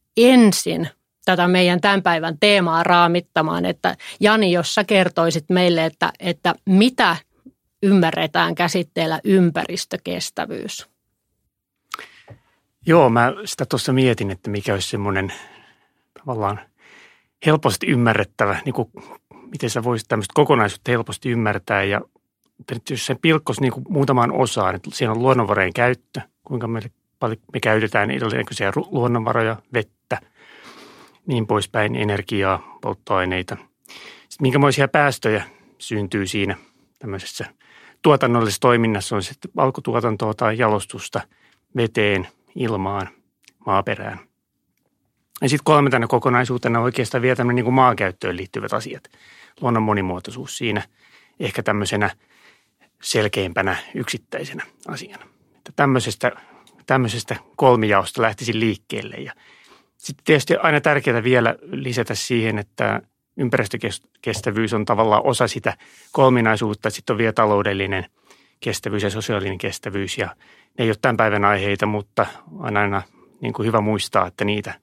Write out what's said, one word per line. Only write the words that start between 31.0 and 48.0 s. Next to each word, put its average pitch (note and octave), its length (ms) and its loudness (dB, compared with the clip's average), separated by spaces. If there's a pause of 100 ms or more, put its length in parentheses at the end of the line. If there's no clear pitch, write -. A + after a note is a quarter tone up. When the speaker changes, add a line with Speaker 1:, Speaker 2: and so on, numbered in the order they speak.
Speaker 2:
niin A#2 200 -2
poispäin, G#2+ 480 0
energiaa, G2 840 -2
polttoaineita. F#2 760 -4 (720)
Sitten - 120 -14
minkämoisia C#3 460 2
päästöjä B2+ 560 0 (340)
syntyy G2+ 500 -4
siinä G2 300 -4 (420)
tämmöisessä - 460 -10 (560)
tuotannollisessa A#2+ 600 2
toiminnassa, A#2 540 2
on G2 80 -2
sitten - 340 -14
alkutuotantoa A#2 760 -2
tai A2 240 -2
jalostusta G#2+ 640 -2 (540)
veteen, G#2 520 0 (280)
ilmaan, G2 540 -4 (560)
maaperään. G2+ 540 -2 (1200)
Ja C3+ 80 0
sitten D3 140 0
kolmantena C#3 440 4
kokonaisuutena B2 720 0
oikeastaan A#2+ 420 -2
vielä B2+ 140 2
tämmöinen A#2+ 200 0
niin B2 80 0
kuin B2+ 100 0
maankäyttöön G2+ 640 2